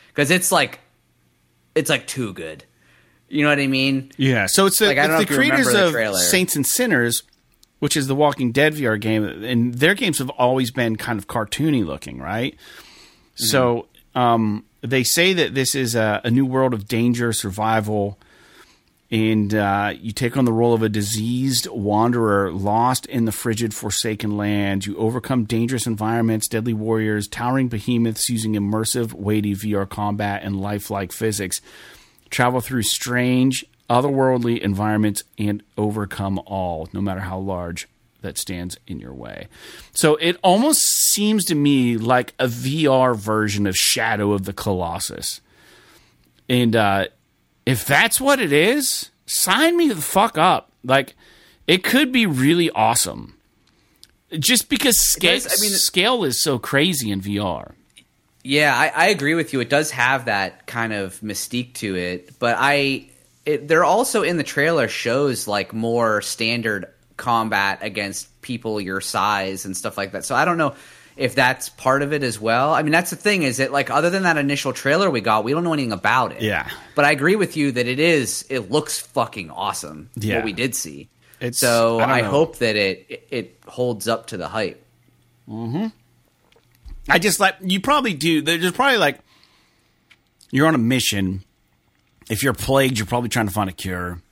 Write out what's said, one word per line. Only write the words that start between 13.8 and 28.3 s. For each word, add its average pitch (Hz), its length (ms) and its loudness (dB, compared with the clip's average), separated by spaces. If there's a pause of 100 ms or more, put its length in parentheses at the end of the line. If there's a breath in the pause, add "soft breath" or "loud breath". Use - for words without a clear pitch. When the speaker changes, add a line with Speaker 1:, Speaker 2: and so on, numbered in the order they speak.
Speaker 2:
um, 113 520 2 (160)
they 127 220 0
say 180 300 2
that 156 200 0
this 131 220 0
is 123 200 0
a, 107 280 2
a 117 80 0
new 131 140 4
world 131 280 0
of 104 140 -6
danger, 120 440 0
survival, 107 880 -2 (920 soft breath)
and, 110 440 2
uh, 101 460 0
you 110 120 -8
take 120 260 -4
on 131 80 4
the 117 80 4
role 117 200 4
of 110 100 2
a 110 60 2
diseased 113 760 -2
wanderer 107 840 0
lost 107 540 0
in 117 200 0
the 110 60 0
frigid, 113 420 -4
forsaken 107 640 -4
land. 101 480 0
You 98 120 -6
overcome 117 480 -2
dangerous 117 400 -2
environments, 113 600 0
deadly 117 260 -2
warriors, 107 540 -2
towering 127 420 -2
behemoths 117 600 -2
using 110 240 -2